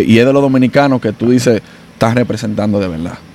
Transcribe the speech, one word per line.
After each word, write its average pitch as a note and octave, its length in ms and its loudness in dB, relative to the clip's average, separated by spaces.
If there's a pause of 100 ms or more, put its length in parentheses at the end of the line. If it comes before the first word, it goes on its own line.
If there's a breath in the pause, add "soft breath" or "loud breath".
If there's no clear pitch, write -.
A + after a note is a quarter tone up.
y A2+ 140 4
es A#2+ 60 4
de C3+ 60 4
los C#3 100 2
dominicanos C3 580 0
que A2 120 -4
tú A#2 180 -2
dices, B2 300 2 (340 loud breath)
"Estás A2+ 200 -2
representando G#2+ 640 -4
de G2 80 -2
verdad". E2+ 280 -8 (200)